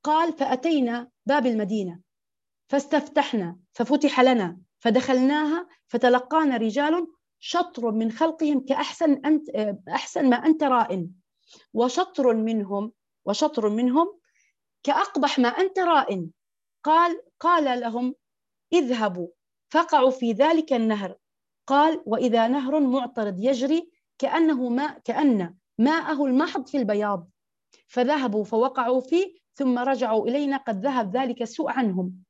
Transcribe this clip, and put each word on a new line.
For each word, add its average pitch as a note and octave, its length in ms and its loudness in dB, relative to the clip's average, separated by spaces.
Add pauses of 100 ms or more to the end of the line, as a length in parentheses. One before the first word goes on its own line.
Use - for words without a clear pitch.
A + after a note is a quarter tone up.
قال: D#4 300 0
'فأتينا B3+ 760 -2 (160)
باب C4+ 200 2
المدينة G3+ 540 -2 (680)
فاستفتحنا C#4 880 -2 (140)
ففتح C4+ 480 0
لنا، A3+ 380 2 (200)
فدخلناها C4+ 920 0 (200)
فتلقانا B3 680 2
رجال C#4+ 500 0 (320)
شطر E4+ 520 -4
من A3 220 -2
خلقهم D#4 480 0
كأحسن C#4 520 0
أنت، D4 360 0 (400)
أحسن - 420 0
ما A#3+ 60 4
أنت D#4 260 2
رائن، A3 480 0 (600)
وشطر B3+ 640 0
منهم، A3 580 -2 (320)
وشطر A3 440 0
منهم B3+ 520 0 (600)
كأقبح C#4+ 560 -2
ما A#3+ 100 2
أنت F#4+ 300 -2
رائن.' C4+ 520 0 (520)
قال، E4+ 380 2 (200)
قال D4+ 400 2
لهم: A#3+ 340 -4 (580)
'اذهبوا A3 560 0 (420)
فقعوا D4+ 400 4
في B3 220 -2
ذلك D#4 400 2
النهر.' G#3+ 440 -2 (500)
قال: D4+ 400 2
'وإذا A3+ 420 2
نهر C#4 320 0
معترض B3 580 -2
يجري C#4 520 0 (280)
كأنه C#4+ 500 0
ماء، C4+ 300 -4
كأن A3+ 560 0 (240)
ماءه D4 460 0
المحض C#4 420 0
في - 100 -6
البياض.' G#3 540 -2 (580)
فذهبوا B3 560 0
فوقعوا B3+ 560 0
فيه، E4+ 340 -2 (200)
ثم B3+ 240 0
رجعوا A#3+ 500 0
إلينا C#4 280 -2
قد A3 280 -6
ذهب A#3+ 320 -2
ذلك B3+ 260 -2
السوء A#3+ 280 -6
عنهم. F#3 600 -2